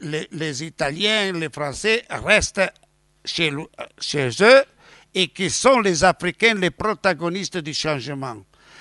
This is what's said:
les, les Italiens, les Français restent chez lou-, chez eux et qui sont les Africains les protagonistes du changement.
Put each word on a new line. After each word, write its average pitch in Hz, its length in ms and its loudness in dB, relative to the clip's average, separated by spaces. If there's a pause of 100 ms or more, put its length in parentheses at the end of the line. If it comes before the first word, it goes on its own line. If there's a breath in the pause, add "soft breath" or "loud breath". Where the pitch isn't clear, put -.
les, 151 300 -6
les 151 320 -8
Italiens, 190 680 -2
les 165 180 -4
Français 147 600 -4
restent 196 520 0 (600)
chez 165 260 -2
lou-, 147 180 -6 (320)
chez 135 300 -2 (120)
eux 262 220 8 (500 loud breath)
et 185 160 0
qui 185 200 -4
sont 254 300 4
les 180 240 2
Africains 185 500 2
les 180 160 0
protagonistes 180 880 -4
du 151 160 -6
changement. 135 640 -6 (440 loud breath)